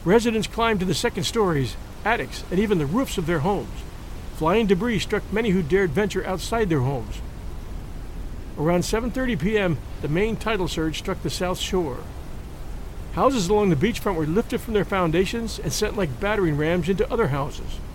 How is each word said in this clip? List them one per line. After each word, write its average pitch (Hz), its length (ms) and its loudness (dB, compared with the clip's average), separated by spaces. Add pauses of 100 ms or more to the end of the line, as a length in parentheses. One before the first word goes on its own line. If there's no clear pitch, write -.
Residents 220 440 4
climbed 226 320 2
to 185 60 0
the 208 100 2
second 226 300 0
stories, 165 500 2 (280)
attics, 202 460 -2
and 185 100 2
even 208 200 4
the 147 80 2
roofs 247 320 0
of 156 80 -2
their 170 120 2
homes. 156 440 -2 (540)
Flying 190 280 4
debris 202 340 2
struck 208 220 -2 (100)
many 220 200 0
who 185 100 4
dared 180 300 2
venture 190 340 0
outside 214 440 -2
their 156 100 2
homes. 123 420 -2 (1400)
Around 175 260 2
seven 226 280 0
thirty 254 240 0
P 190 220 2
M, 180 200 2 (240)
the 156 60 -4
main 196 300 2
tidal 208 320 0
surge 160 280 -2
struck - 240 -4
the 156 80 -2
south 180 300 -2
shore. 156 380 0 (1160)
Houses 208 360 4
along 208 200 6
the 165 60 6
beachfront 208 400 0
were 160 100 0
lifted 208 360 0
from 226 120 -6
their 208 120 4
foundations 196 760 0
and - 140 -2
sent 208 240 -2
like 143 240 -2
battering 196 340 2
rams 160 320 2
into 196 240 2
other 233 160 2
houses. - 520 -2 (140)